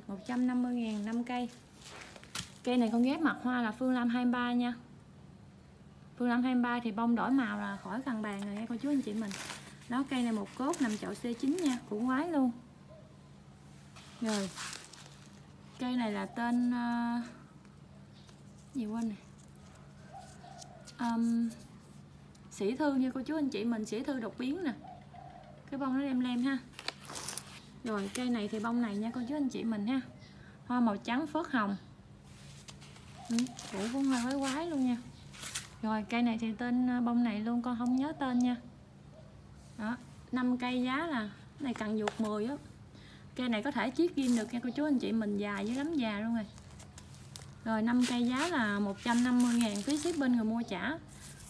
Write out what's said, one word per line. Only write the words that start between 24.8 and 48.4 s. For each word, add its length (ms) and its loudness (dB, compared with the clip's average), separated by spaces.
Cái 80 -4
bông 200 2
nó 60 2
lem 160 2
lem 220 2
ha. 160 2
Rồi, 300 -2
cây 160 0
này 180 0
thì 100 -4
bông 240 0
này 140 -2
nha 180 0
cô 140 -2
chú 80 -2
anh 120 2
chị 160 -4
mình 220 0
ha. 140 2
Hoa 140 2
màu 160 6
trắng 300 0
phớt 240 0
hồng. 260 2
Ừ, 80 0
củ 60 -4
cũng 120 0
hoa 180 2
quái 120 0
quái 320 0
luôn 200 2
nha. 100 2
Rồi, 280 0
cây 120 2
này 180 4
thì 120 0
tên, 380 2
à, 100 2
bông 240 4
này 160 0
luôn, 220 0
con 160 -2
không 180 2
nhớ 220 2
tên 200 2
nha. 180 4
Đó, 180 -2
năm 260 4
cây 240 2
giá 240 2
là, 240 0
này 140 0
cần 240 0
ruột 220 0
mười 260 0
á. 100 -2
Cây 140 -2
này 140 2
có 80 0
thể 200 0
chiết 260 2
ghim 200 6
được 160 0
nha 100 -2
cô 140 -2
chú 80 2
anh 140 6
chị 140 0
mình, 260 2
già 160 0
với 200 0
lắm 200 0
già 260 2
luôn 140 0
rồi. 120 0
Rồi, 180 2
năm 260 6
cây 180 4
giá 220 2